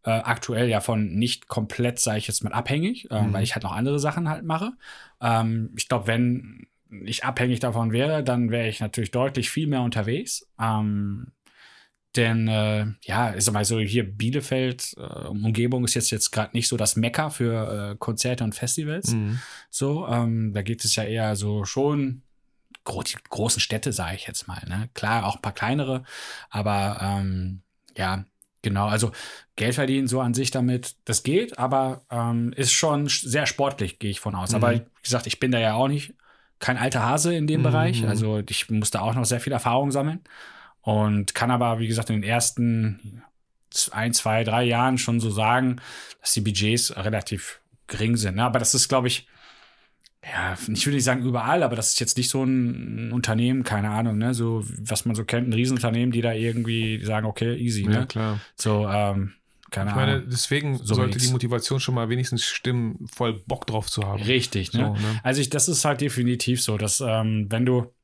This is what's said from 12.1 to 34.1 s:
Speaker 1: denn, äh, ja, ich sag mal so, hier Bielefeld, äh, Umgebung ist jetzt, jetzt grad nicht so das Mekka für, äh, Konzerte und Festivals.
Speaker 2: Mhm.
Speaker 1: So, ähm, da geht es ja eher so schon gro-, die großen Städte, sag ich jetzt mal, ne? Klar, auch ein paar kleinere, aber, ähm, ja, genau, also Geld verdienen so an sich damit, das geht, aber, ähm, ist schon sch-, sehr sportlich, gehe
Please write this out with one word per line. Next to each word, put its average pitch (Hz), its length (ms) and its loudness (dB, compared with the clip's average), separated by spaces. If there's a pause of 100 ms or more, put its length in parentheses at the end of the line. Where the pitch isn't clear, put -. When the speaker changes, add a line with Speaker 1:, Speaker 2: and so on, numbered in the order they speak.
Speaker 1:
denn, 113 320 4
äh, 107 380 2 (160)
ja, 107 340 0
ich 101 80 0
sag 113 100 2
mal 104 100 2
so, 113 140 2
hier 107 320 2
Bielefeld, 127 840 -2
äh, - 40 -18 (280)
Umgebung 110 560 2
ist 117 100 0
jetzt, 117 160 2
jetzt - 220 0
grad 107 220 0
nicht 120 120 0
so 120 100 0
das 107 200 2
Mekka 120 340 0
für, 107 640 -2
äh, 104 60 -10
Konzerte 123 440 -2
und 110 120 -2
Festivals. 151 580 -2
Speaker 2:
Mhm. 110 260 0 (320)
Speaker 1:
So, 147 380 -2
ähm, 113 440 0
da 101 100 -2
geht 113 220 -4
es - 120 2
ja 110 80 -2
eher 107 320 0
so 104 280 -2
schon 139 580 0 (640)
gro-, - 200 -6
die - 100 -4 (140)
großen 202 320 0
Städte, 110 320 -2
sag 90 220 -4
ich - 120 -10
jetzt - 220 -8
mal, 92 180 -10
ne? 98 280 -4
Klar, 104 320 0
auch 101 100 -2
ein - 60 -16
paar 101 120 -4
kleinere, 131 480 -2 (460)
aber, 101 520 0
ähm, 95 600 -2 (360)
ja, 95 280 -2 (380)
genau, 101 260 0
also 107 240 0 (420)
Geld 120 220 0
verdienen 135 320 2
so 127 120 0
an 120 140 2
sich 127 160 0
damit, 123 540 0
das - 180 0
geht, 190 380 0
aber, 131 500 0
ähm, 117 460 0
ist 123 160 2
schon 147 360 2
sch-, 123 200 -2
sehr 139 180 2
sportlich, 135 540 -2
gehe 101 100 -2